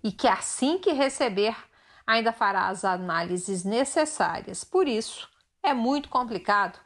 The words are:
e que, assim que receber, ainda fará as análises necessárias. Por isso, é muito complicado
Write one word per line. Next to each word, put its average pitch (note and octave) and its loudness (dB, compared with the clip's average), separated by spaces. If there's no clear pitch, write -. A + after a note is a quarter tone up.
e G#3 0
que, - 0
assim C4 0
que F#4 2
receber, A#3+ 0
ainda A3+ 2
fará F#3+ 0
as F#3+ -6
análises F3+ -2
necessárias. A3 -2
Por F4+ 2
isso, - -4
é D4 0
muito C4 0
complicado G3+ 0